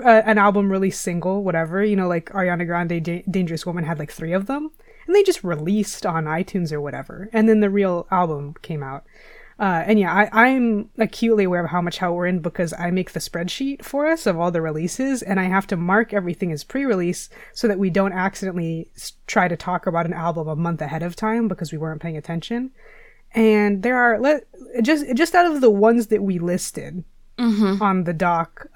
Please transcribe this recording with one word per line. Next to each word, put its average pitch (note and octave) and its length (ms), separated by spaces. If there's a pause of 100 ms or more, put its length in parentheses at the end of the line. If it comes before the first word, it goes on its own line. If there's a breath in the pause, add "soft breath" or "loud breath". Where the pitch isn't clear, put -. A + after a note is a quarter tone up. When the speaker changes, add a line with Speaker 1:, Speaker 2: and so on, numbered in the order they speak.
Speaker 1:
a, A3 260
an G#3+ 80
album G3+ 320
release F#3+ 300
single, F#3 420
whatever. E3+ 420
You G#3 120
know, F#3 140
like, E3+ 220
Ariana F3 360
Grande, E3+ 340
Da-, E3+ 300
Dangerous E3 340
Woman E3+ 200
had, D#3 140
like, D3+ 120
three E3 220
of G3 140
them. D4 240 (360 soft breath)
And F4 80
they G4+ 80
just F#4+ 220
released F3 600
on D#3+ 200
iTunes E3 480
or D3 80
whatever. C#3+ 500
And A3 160
then A3 140
the G3+ 80
real F#3+ 420
album D#3 500
came D3+ 220
out. C3+ 220 (520 loud breath)
Uh, F3+ 280
and G#3+ 140
yeah, F3+ 140
I, G#3+ 360
I'm A#3 480
acutely A3 480
aware F3 180
of E3 60
how F3 120
much E3+ 180
hell F3 160
we're F3 120
in F#3 120
because E3+ 340
I F3 180
make F3+ 220
the E3 60
spreadsheet C4+ 680
for D4 220
us D#4+ 180
of F3+ 140
all F3 120
the E3+ 100
releases, F3 600
and F#3+ 180
I F#3 60
have F#3 220
to F#3+ 100
mark G3 360
everything F3+ 380
as D3 120
pre-release G3 680 (240 loud breath)
so - 140
that G3+ 100
we F#3+ 140
don't G3 220
accidentally F3 840
s-, - 180 (140)
try F#3 200
to F3 80
talk F3+ 300
about E3+ 220
an E3+ 60
album E3 340
a D#3 80
month E3 260
ahead D#3 220
of F3 120
time A3 320
because F3 240
we D#3+ 60
weren't D#3 240
paying E3 160
attention. E3+ 540 (640 soft breath)
And G#3 480
there B3 140
are, A#3 220
let, C#4+ 260 (360)
just, D4 320
just D#4+ 220
out F4 100
of D4+ 160
the B3 80
ones A3 380
that G3+ 160
we F#3+ 160
listed F3 640 (340)
Speaker 2:
Mm-hmm. G#3 440
Speaker 1:
on F#3+ 220
the E3+ 100
doc, E3+ 640